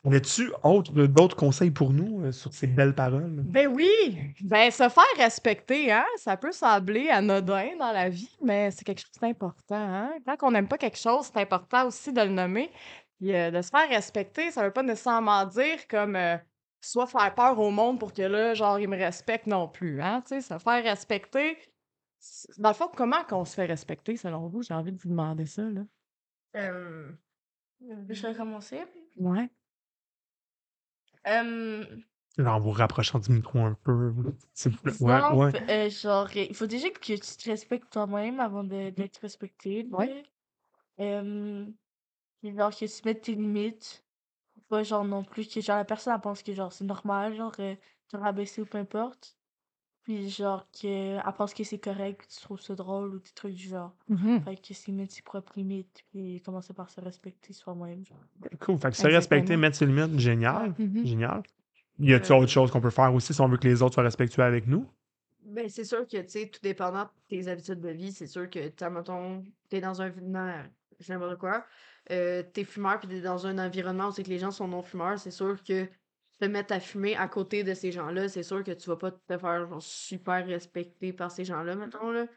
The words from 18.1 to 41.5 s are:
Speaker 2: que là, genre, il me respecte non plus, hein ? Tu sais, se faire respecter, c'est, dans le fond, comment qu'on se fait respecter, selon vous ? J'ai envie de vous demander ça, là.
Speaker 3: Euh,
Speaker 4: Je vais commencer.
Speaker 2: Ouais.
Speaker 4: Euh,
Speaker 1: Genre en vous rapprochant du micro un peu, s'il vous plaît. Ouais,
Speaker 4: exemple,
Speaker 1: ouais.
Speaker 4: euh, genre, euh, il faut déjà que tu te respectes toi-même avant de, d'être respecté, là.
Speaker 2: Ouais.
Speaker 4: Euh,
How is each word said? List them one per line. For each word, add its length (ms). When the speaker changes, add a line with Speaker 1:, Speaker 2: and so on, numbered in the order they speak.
Speaker 2:
que 120
là, 320
genre, 240
il 100
me 80
respecte 500
non 220
plus, 320
hein ? 260
Tu 20
sais, 120
se 180
faire 240
respecter, 760
c'est, 400
dans 100
le 60
fond, 180
comment 300
qu'on 220
se 80
fait 120
respecter, 520
selon 300
vous ? 160
J'ai 100
envie 180
de 100
vous 80
demander 360
ça, 160
là. 200
Speaker 3:
Euh, 520
Speaker 4:
Je 180
vais 80
commencer. 460
Speaker 2:
Ouais. 320
Speaker 4:
Euh, 560
Speaker 1:
Genre 180
en 40
vous 120
rapprochant 480
du 120
micro 280
un 240
peu, 280
s'il 180
vous 80
plaît. 220
Ouais, 140
Speaker 4:
exemple, 220
Speaker 1:
ouais. 320
Speaker 4:
euh, 200
genre, 460
euh, 140
il 60
faut 100
déjà 240
que 100
tu 200
te 300
respectes 420
toi-même 480
avant 240
de, 260
d'être 280
respecté, 680
là. 160
Speaker 2:
Ouais. 240
Speaker 4:
Euh, 680